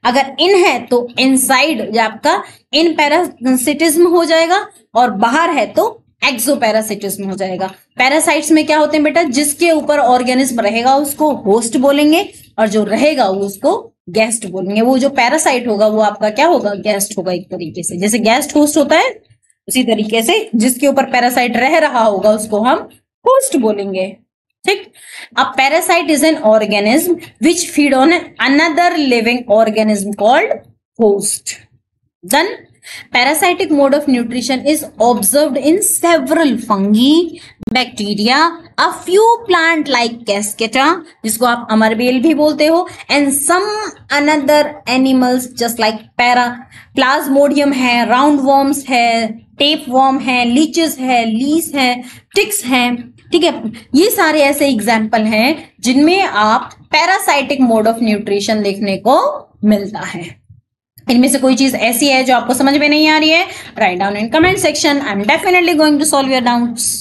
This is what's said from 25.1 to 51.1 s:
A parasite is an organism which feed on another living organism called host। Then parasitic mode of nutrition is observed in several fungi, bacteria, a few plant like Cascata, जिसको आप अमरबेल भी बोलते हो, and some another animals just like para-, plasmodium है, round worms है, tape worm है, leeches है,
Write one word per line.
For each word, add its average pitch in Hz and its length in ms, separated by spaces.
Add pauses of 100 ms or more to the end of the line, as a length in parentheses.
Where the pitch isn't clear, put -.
A 254 40 (140)
parasite 320 540
is 277 120
an 311 220
organism 214 760 (220)
which 339 300
feed 285 240
on 269 180 (280)
another 311 560
living 240 460 (140)
organism 214 580
called 262 420 (420)
host। 202 540 (680)
Then 277 240 (680)
parasitic 302 580
mode 285 240
of 294 120
nutrition 247 580
is 302 180 (180)
observed 247 600
in 311 220
several 320 760
fungi, 226 800 (320)
bacteria, 233 680 (380)
a 302 100 (160)
few 392 220 (220)
plant 330 480
like 233 200 (140)
Cascata, 226 580 (380)
जिसको 226 200
आप 240 260
अमरबेल 220 500
भी 320 120
बोलते 302 320
हो, 339 220 (240)
and 277 240
some 370 340 (440)
another 294 500 (260)
animals 254 580 (140)
just 233 220
like 220 180 (180)
para-, 247 360 (420)
plasmodium 277 800
है, 240 340
round 277 320
worms 277 480
है, 233 380 (320)
tape 294 300
worm 262 300
है, 247 260
leeches 302 540
है, 254 280